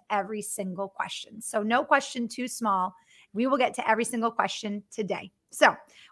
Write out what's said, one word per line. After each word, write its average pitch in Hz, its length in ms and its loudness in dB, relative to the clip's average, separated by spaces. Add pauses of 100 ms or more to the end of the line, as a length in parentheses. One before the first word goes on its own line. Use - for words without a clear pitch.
every 208 320 -2
single 196 480 -6
question. - 520 -8
So 214 220 -2
no 240 220 2
question 269 420 2
too 247 220 -6
small. 190 440 0 (380)
We 233 160 0
will 269 100 4
get 247 180 2
to 233 140 -2
every 220 160 4
single 226 260 0
question 208 600 -2
today. 190 400 -4 (200)
So 277 220 6 (380)